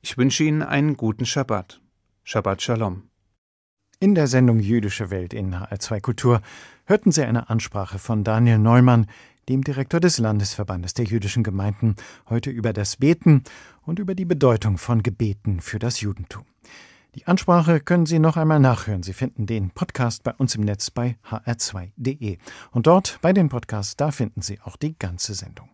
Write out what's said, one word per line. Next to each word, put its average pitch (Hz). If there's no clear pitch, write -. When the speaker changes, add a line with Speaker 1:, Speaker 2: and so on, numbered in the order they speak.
Speaker 1:
Ich -
wünsche 131
Ihnen 151
einen 143
guten 110
Schabbat. 113
Shabbat 98
Shalom. 107
Speaker 2:
In 196
der 156
Sendung 123
Jüdische 104
Welt 90
in 95
H 98
R 101
zwei 104
Kultur 120
hörten 196
Sie 151
eine 117
Ansprache 101
von 107
Daniel 113
Neumann, 117
dem 131
Direktor 135
des 170
Landesverbandes 101
der 120
jüdischen 101
Gemeinden, 101
heute 117
über 113
das 101
Beten 151
und 170
über 190
die 180
Bedeutung 123
von 113
Gebeten 101
für -
das 117
Judentum. 101
Die -
Ansprache 170
können 175
Sie 160
noch 156
einmal 156
nachhören. 110
Sie 95
finden 113
den 104
Podcast -
bei 120
uns 131
im 110
Netz 104
bei 120
H -
R 117
zwei 95
de. 127
Und 120
dort 180
bei 175
den 185
Podcasts, 113
da 143
finden 104
Sie 98
auch -
die 156
ganze 90
Sendung. -